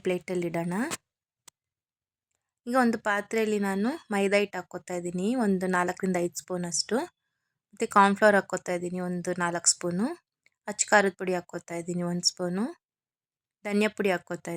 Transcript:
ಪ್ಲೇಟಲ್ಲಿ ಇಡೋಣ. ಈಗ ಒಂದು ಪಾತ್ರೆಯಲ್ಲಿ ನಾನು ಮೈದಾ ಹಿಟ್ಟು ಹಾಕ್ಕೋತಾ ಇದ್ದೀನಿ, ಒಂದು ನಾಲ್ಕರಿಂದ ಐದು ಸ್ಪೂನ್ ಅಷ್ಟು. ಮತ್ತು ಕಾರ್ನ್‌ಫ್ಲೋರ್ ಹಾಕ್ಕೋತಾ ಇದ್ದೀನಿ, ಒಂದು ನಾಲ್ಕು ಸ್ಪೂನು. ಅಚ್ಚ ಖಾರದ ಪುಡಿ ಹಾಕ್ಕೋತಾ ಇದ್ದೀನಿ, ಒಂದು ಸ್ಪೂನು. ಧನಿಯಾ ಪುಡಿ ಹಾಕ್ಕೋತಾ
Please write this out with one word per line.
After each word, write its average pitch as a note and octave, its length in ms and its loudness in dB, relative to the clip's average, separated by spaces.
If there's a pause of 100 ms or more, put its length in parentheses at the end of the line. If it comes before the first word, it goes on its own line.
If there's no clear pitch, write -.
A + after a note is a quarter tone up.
ಪ್ಲೇಟಲ್ಲಿ F3+ 460 -2
ಇಡೋಣ. E3+ 220 -2 (1900)
ಈಗ A#3+ 80 0 (100)
ಒಂದು A3+ 120 2 (120)
ಪಾತ್ರೆಯಲ್ಲಿ G#3 600 0
ನಾನು G3 220 0 (240)
ಮೈದಾ G3 280 4
ಹಿಟ್ಟು G3 160 -4
ಹಾಕ್ಕೋತಾ F3+ 420 -10
ಇದ್ದೀನಿ, F3+ 280 -4 (160)
ಒಂದು F#3+ 200 2 (120)
ನಾಲ್ಕರಿಂದ F3+ 480 0
ಐದು F3 160 -6
ಸ್ಪೂನ್ F3 300 -6
ಅಷ್ಟು. - 260 -2 (760)
ಮತ್ತು A3+ 140 -4 (100)
ಕಾರ್ನ್‌ಫ್ಲೋರ್ G3+ 420 6
ಹಾಕ್ಕೋತಾ F#3 400 -4
ಇದ್ದೀನಿ, F3+ 220 -6 (100)
ಒಂದು F3+ 200 -4 (140)
ನಾಲ್ಕು E3+ 300 0
ಸ್ಪೂನು. F3 320 -2 (600)
ಅಚ್ಚ G#3 220 -4
ಖಾರದ G3 300 6
ಪುಡಿ F#3 160 -2
ಹಾಕ್ಕೋತಾ F3 440 -8
ಇದ್ದೀನಿ, F3 300 -4
ಒಂದು F3 200 -4
ಸ್ಪೂನು. F3+ 340 -2 (1000)
ಧನಿಯಾ G#3 300 0
ಪುಡಿ G3+ 180 0
ಹಾಕ್ಕೋತಾ F3 440 -6